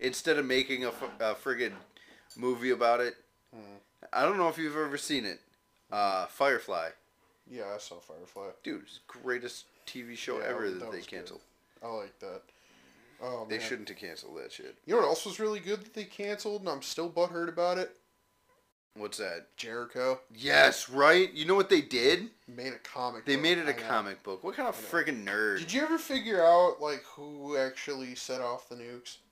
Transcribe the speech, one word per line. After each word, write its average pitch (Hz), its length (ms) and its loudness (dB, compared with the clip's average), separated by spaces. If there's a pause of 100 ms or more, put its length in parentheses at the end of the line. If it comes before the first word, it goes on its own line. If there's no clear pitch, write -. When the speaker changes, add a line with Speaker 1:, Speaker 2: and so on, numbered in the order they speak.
Speaker 1:
Instead 127 380 2
of 143 60 2
making 127 400 2
a, 120 40 0
f-, 117 140 -6 (180)
a 110 140 2
friggin' 117 400 -2 (640)
movie 123 340 0
about 117 300 4
it. 120 140 0 (400)
Speaker 2:
Hmm. 101 220 -18 (360)
Speaker 1:
I 123 100 2
don't 190 140 4
know 175 120 4
if 160 100 -4
you've 151 180 -4
ever 147 220 -4
seen 135 260 -2
it. 92 160 -8 (520)
Uh, 98 340 2
Firefly. 104 640 0 (580)
Speaker 2:
Yeah, 117 160 -10 (100)
I 104 40 -8
saw 87 220 -16
Firefly. 92 480 -16 (160)
Speaker 1:
Dude, - 180 -8
it's - 240 -20
the - 140 -18
greatest 123 460 -6 (200)
T 127 160 -12
V 120 140 -12
show 117 220 -6
Speaker 2:
Yeah, - 80 -4
Speaker 1:
ever 120 240 -2
Speaker 2:
that 92 100 -4
Speaker 1:
that 92 100 -10
they 90 80 -8
Speaker 2:
was 90 80 -14
good. 98 120 -12
Speaker 1:
canceled. - 220 -16 (420)
Speaker 2:
I 117 60 -10
like 104 320 -8
that. 95 220 -12 (760)
Oh, 120 280 -6
Speaker 1:
They 110 100 -4
Speaker 2:
man. - 100 -6
Speaker 1:
shouldn't 107 200 -6
have 101 100 -14
canceled 80 400 -12
that 62 140 -12
shit. - 240 -14 (100)
Speaker 2:
You 175 80 -2
know 240 80 4
what 147 60 4
else 160 180 0
was 202 140 -8
really 214 180 -2
good 190 240 -6
that - 120 -20
they 214 100 -8
canceled, 208 580 -6
and 180 80 -4
I'm 139 120 -4
still 170 280 -4
butthurt 170 380 0
about 175 300 2
it? 180 180 -4 (1000)
Speaker 1:
What's 104 240 -8
that? 87 380 -8
Speaker 2:
Jericho. 120 640 -2 (120)
Speaker 1:
Yes, 139 560 6
right? 156 460 8
You 156 100 -4
know 185 120 4
what 190 140 4
they 175 100 8
did? 143 500 4 (160)
Speaker 2:
Made 123 260 -8
a 117 60 -10
comic 120 460 -6
Speaker 1:
They 139 100 2
Speaker 2:
book. 143 80 2
Speaker 1:
made 170 160 4
it 160 100 -2
a 131 60 4
Speaker 2:
I 113 60 -8
know. 113 80 -6
Speaker 1:
comic 104 340 0
book. 95 220 -8
What 190 100 -6
kind 254 140 -2
of - 100 -4
Speaker 2:
I - 40 -10
know. - 60 -10 (160)
Speaker 1:
friggin' 123 200 -4
nerd? 101 340 2
Speaker 2:
Did 120 140 -6
you 277 100 2
ever 320 160 0
figure 220 460 0
out, 175 360 8
like, 147 220 -2
who 147 540 -8
actually 131 580 -4
set 127 260 -6
off 123 280 -6
the 120 80 -14
nukes? 120 400 -14 (160)